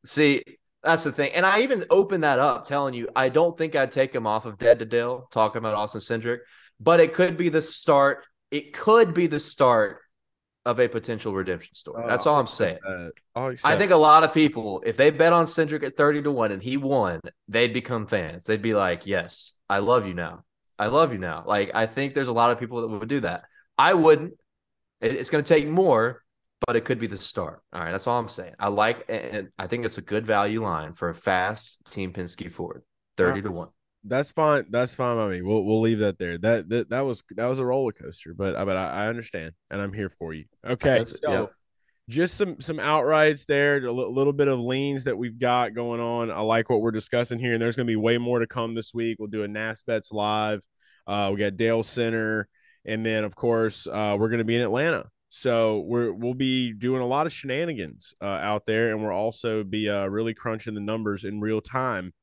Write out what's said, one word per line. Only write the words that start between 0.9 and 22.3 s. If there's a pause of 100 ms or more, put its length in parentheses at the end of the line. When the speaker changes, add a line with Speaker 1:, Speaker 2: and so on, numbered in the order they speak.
Speaker 1:
the
thing.
And
I
even
opened
that
up,
telling
you
I
don't
think
I'd
take
him
off
of
Dead
to
Dale,
talking
about
Austin
Cindric, (400)
but
it
could
be
the
start. (260)
It
could
be
the
start (640)
of
a
potential
redemption
story.
Speaker 2:
Uh,
Speaker 1:
That's
all
Speaker 2:
I'll
Speaker 1:
I'm
Speaker 2:
accept
Speaker 1:
saying.
Speaker 2:
that. (240)
I'll
accept
Speaker 1:
I
think
a
lot
of
people,
if
they
bet
on
Cindric
at
thirty
to
one
and
he
won, (260)
they'd
become
fans.
They'd
be
like,
"Yes, (160)
I
love
you
now. (340)
I
love
you
now."
Like,
I
think
there's
a